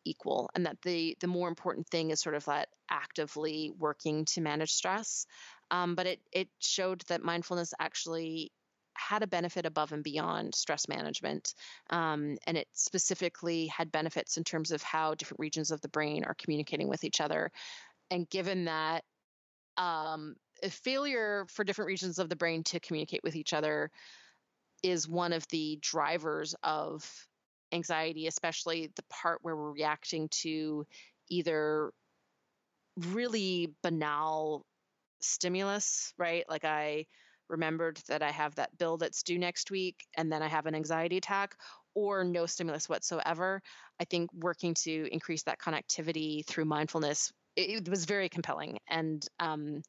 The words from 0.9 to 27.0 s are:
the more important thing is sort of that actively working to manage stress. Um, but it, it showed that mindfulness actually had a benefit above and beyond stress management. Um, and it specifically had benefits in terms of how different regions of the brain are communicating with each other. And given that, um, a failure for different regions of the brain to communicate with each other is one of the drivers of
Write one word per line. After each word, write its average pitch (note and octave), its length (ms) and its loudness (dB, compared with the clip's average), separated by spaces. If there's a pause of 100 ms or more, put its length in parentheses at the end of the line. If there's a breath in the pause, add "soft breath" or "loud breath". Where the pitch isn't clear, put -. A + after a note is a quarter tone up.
the F3+ 80 -2
more F3+ 200 2
important E3+ 400 -4
thing D#3+ 240 2
is D#3 80 2
sort D3+ 160 0
of D3 100 -4
that C#3+ 240 0 (200)
actively D#3 880 -2
working D#3 480 0
to - 160 2
manage D#3 300 0
stress. - 540 0 (460 loud breath)
Um, F3 240 4
but F3+ 120 2
it, F3+ 120 0 (120)
it F#3 180 0 (100)
showed F#3 480 0
that E3+ 160 0
mindfulness E3+ 560 0
actually E3 720 -4 (440)
had G#3+ 280 0
a G#3+ 40 2
benefit F3 380 0
above D#3 260 0
and D3+ 120 -2
beyond D#3+ 520 0
stress - 320 0
management. D3+ 680 -2 (360 loud breath)
Um, D3+ 480 2 (100)
and E3 100 2
it - 160 -2
specifically E3+ 960 0
had D#3+ 240 -2
benefits D#3+ 460 0
in E3 60 -2
terms D#3+ 280 -2
of D3+ 120 0
how D#3+ 320 2
different - 240 -6
regions D#3 320 0
of D3+ 100 0
the - 80 -6
brain D3+ 360 0
are - 100 -2
communicating D3+ 540 0
with D3 140 -2
each - 180 0
other. D#3+ 300 2 (600 loud breath)
And F3+ 180 0
given F#3 360 0
that, D#3+ 380 0 (720)
um, D#3 580 0 (260)
a F#3+ 80 0
failure A#3+ 800 0
for - 160 -2
different G3 240 0
regions F#3 320 0
of F3+ 80 2
the E3+ 80 -2
brain E3 300 2
to - 160 0
communicate - 420 -2
with D#3+ 140 0
each D3+ 160 -2
other D3+ 360 2 (920 loud breath)
is E3+ 240 2
one E3+ 240 2
of E3 160 0
the D#3 340 0
drivers D#3 720 0 (100)
of D#3 460 -2 (640)